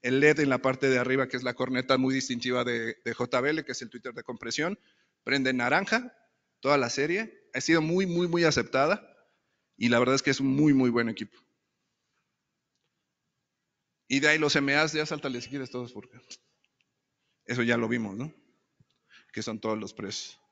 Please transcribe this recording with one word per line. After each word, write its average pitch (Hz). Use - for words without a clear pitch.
el 127
led 151
en 143
la 127
parte 131
de 127
arriba, 127
que 127
es 123
la 123
corneta 127
muy 131
distintiva 123
de, 117
de 117
J 123
B 139
L, 156
que 127
es -
el 113
tweeter 120
de -
compresión, 147
prende 131
naranja, 185
toda 139
la 120
serie. 175
Ha 131
sido 160
muy, 180
muy, 175
muy 170
aceptada 143
y 120
la 120
verdad 127
es 131
que 139
es 131
un 135
muy, 143
muy 127
buen 117
equipo. 107
Y 135
de 151
ahí 156
los 151
M 139
As, 151
ya 151
sáltale 143
si 117
quieres 135
todos, 123
porque -
eso 123
ya 117
lo 113
vimos, 110
¿no? 143
Que 110
son 110
todos 110
los 101
precios. -